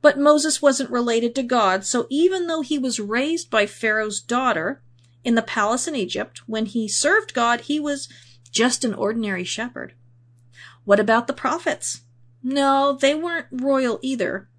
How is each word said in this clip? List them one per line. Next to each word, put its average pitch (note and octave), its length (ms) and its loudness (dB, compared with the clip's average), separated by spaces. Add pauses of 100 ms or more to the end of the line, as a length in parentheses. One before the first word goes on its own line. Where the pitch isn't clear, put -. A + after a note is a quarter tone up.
But D4 160 6
Moses D4 460 4
wasn't C4+ 260 2
related A#3 460 0
to C4+ 80 0
God, G#3 420 2
so - 240 -2
even F4 380 2
though D#4+ 140 -2
he D4 180 -4
was B3+ 200 -2
raised B3+ 520 -2
by G#3 160 4
Pharaoh's G#3+ 520 -2
daughter A#3+ 640 -2 (420)
in A#3 120 2
the A3+ 80 2
palace A3 440 -2
in D#4 80 -6
Egypt, G#3 520 -6
when A3 180 -2
he A3 220 -4
served G4 480 0
God, A#3+ 260 2
he D4+ 180 -4
was C#4+ 300 -4 (400)
just A#3+ 340 2
an A3+ 120 0
ordinary G#3 480 -2
shepherd. - 500 -8 (920)
What G3+ 140 4
about A3+ 280 2
the - 60 -4
prophets? - 680 -4 (400)
No, C#4 580 2
they C#4 140 4
weren't E4 380 -4
royal C4 500 0
either. A#3+ 580 -4